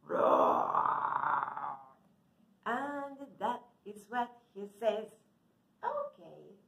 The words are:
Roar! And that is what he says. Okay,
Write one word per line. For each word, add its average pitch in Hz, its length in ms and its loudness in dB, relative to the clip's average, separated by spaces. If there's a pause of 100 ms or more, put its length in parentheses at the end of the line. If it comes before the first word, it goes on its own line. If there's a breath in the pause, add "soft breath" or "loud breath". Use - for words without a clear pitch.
Roar! - 1700 2 (880)
And 277 520 -4 (220)
that 240 220 -2 (240)
is 202 240 -14
what 240 200 -2 (240)
he 202 140 -10 (120)
says. 214 280 2 (760)
Okay, 571 560 -6 (280)